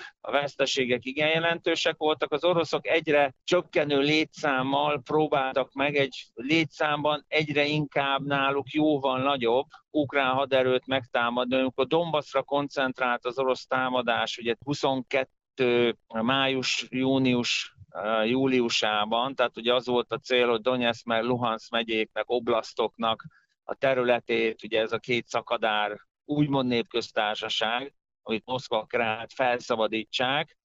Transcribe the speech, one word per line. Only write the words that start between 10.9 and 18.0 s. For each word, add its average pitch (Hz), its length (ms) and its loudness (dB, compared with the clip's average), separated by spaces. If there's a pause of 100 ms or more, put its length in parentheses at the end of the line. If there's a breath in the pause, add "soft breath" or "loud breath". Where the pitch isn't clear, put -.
Amikor 131 320 0
Donbassra 151 560 0
koncentrált 131 840 -2
az 123 140 -4
orosz 131 260 0
támadás, 127 720 0
ugye 117 180 -2 (100)
huszonkettő 127 1300 0 (100)
május, 131 800 0
június, 127 880 0 (140)
eh, 110 400 0